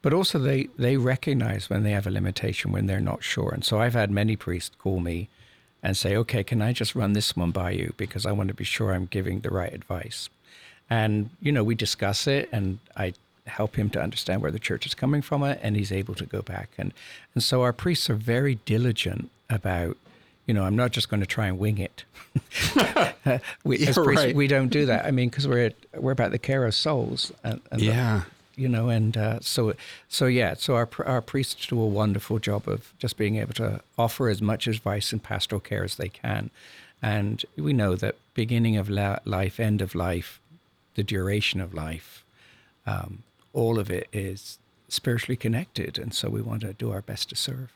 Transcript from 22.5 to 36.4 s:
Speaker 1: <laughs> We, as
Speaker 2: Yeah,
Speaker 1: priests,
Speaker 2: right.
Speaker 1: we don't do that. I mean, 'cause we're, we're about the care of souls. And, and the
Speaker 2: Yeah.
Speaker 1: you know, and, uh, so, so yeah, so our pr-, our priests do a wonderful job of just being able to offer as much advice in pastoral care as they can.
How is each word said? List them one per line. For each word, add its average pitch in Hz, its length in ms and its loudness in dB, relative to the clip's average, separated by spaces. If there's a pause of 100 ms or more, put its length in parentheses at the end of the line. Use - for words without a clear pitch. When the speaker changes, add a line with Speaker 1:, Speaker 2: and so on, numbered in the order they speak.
Speaker 1:
<laughs> - 380 4 (500)
We, 135 140 4 (100)
as 131 100 6
Speaker 2:
Yeah, 175 60 6
Speaker 1:
priests, 143 220 6
Speaker 2:
right. 127 100 2
Speaker 1:
we 143 120 6
don't 135 220 4
do 147 160 4
that. 117 200 2
I - 60 0
mean, 123 200 4
'cause 139 160 -2
we're, 120 240 4 (240)
we're 131 160 0
about 123 200 2
the - 80 0
care 135 260 2
of 113 100 2
souls. 127 560 0 (120)
And, - 180 -4 (100)
and 107 100 0
the 107 40 4
Speaker 2:
Yeah. 110 360 4 (340)
Speaker 1:
you 131 140 0
know, 117 200 2
and, 110 280 2
uh, 110 240 0
so, 110 320 0 (340)
so - 200 0
yeah, 120 300 4
so - 180 0
our 117 100 2
pr-, - 200 -8
our 127 160 0
priests - 460 -4
do 120 140 0
a 110 60 4
wonderful 104 520 0
job 104 280 -2
of 98 320 -4
just - 180 -4
being 107 200 2
able 107 180 -4
to 104 260 -2 (160)
offer 117 320 0
as 104 120 0
much 107 260 0
advice 107 440 -2
in 107 80 -4
pastoral 104 400 -4
care 101 240 -4
as 92 120 -6
they - 140 -6
can. 104 420 -6 (500)